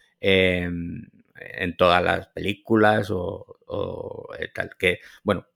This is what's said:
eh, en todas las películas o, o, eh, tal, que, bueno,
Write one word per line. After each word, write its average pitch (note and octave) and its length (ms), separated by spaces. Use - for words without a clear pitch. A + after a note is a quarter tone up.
eh, F#2 480
en - 380
todas F2+ 260
las F2+ 260
películas G#2+ 840
o, F2+ 460
o, F2+ 640
eh, F2 140
tal, - 260
que, F2+ 200
bueno, G2 340